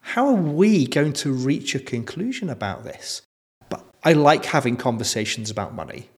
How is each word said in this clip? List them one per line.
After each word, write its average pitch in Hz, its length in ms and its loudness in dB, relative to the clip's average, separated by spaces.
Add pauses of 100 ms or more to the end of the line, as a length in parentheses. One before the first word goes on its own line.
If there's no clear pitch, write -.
how 254 260 0
are 269 60 4
we 170 540 4
going 147 260 2
to 143 180 -2
reach 131 440 -2
a 135 40 -2
conclusion 170 720 -6
about 101 340 -6
this? - 380 -12 (460)
But - 160 -8 (200)
I 160 100 6
like 147 320 6
having 127 320 0
conversations 110 760 -4
about 101 240 -6
money. - 420 -12